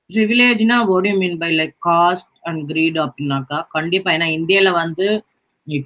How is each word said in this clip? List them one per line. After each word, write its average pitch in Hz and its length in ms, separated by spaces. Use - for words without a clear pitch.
privilege-னா 220 760
what 185 140
do 202 40
you 196 100
mean 180 200
by, 165 140
like, 160 220
caste 170 580
and 160 280
greed 160 360
அப்படின்னாக்கா, 143 600
கண்டிப்பா. 170 420
ஏன்னா 160 320
இந்தியால 190 280
வந்து, 175 520
if 147 180